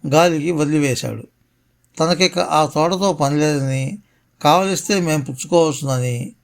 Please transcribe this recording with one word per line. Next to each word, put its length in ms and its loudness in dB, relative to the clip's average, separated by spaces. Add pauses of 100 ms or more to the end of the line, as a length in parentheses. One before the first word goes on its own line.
గాలికి 440 2
వదిలివేశాడు. 760 -2 (720)
తనకిక 380 0
ఆ 280 2
తోటతో 460 0
పని 260 0
లేదని, 600 -2 (440)
కావలిస్తే 580 2
మేం 200 0
పుచ్చుకోవచ్చునని. 1120 -2 (120)